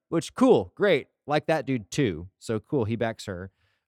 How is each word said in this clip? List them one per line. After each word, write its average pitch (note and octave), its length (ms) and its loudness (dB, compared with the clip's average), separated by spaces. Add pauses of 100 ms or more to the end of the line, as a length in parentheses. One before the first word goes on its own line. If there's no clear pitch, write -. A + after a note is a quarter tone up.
which, - 260 -4
cool, E3 400 4
great. E3+ 320 2 (180)
Like D3 220 0
that D#3 180 0
dude B2+ 240 -4
too. F#2 480 -2
So A2 220 -4
cool, B2+ 260 -2
he A2+ 100 -2
backs A2+ 300 -6
her. F#2+ 260 -10 (360)